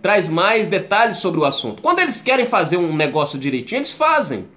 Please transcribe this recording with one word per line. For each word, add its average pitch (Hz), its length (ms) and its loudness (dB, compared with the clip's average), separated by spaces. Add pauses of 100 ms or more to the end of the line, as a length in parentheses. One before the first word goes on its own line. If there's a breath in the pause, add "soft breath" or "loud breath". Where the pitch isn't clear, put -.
traz 185 240 2
mais 202 400 2
detalhes 202 500 0
sobre 165 220 -2
o 147 60 2
assunto. - 360 -4
Quando 349 180 2
eles 330 220 -2
querem 254 240 2
fazer 175 300 0
um 170 180 0
negócio 147 460 0
direitinho, 131 400 -4
eles 285 140 -6
fazem. 233 640 0